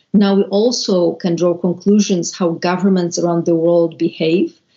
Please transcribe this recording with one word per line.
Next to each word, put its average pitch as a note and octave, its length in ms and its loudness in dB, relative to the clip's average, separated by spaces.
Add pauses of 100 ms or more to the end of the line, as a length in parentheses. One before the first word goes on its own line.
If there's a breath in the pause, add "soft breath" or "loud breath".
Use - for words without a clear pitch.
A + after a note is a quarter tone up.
(140)
Now G3 220 4
we G3 80 2
also G3 680 0
can E3+ 220 -4
draw E3+ 200 0
conclusions F#3 840 0
how E3+ 140 0
governments F3+ 680 -2
around E3+ 280 -2
the E3+ 100 2
world E3 420 2
behave. E3 640 -2 (180)